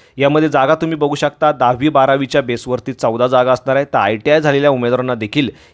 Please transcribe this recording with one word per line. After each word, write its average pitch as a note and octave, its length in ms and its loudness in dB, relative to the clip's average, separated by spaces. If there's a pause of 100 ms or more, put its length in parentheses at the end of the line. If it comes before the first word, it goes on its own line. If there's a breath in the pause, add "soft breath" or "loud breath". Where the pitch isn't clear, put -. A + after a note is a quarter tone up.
(180 soft breath)
यामध्ये D3 320 2
जागा C#3 260 2
तुम्ही D#3+ 220 -4
बघू D3 180 -2
शकता, D3+ 360 0
दहावी B2+ 380 0
बारावीच्या C#3 520 2
बेसवरती B2 520 -6
चौदा A#2+ 340 -2
जागा B2+ 240 2
असणार C3 240 -2
आहे. C#3+ 100 0
तर C#3 120 -4
आयटीआय A2+ 440 0
झालेल्या C#3+ 280 2
उमेदवारांना B2 460 -2
देखील A2+ 340 -4 (240 loud breath)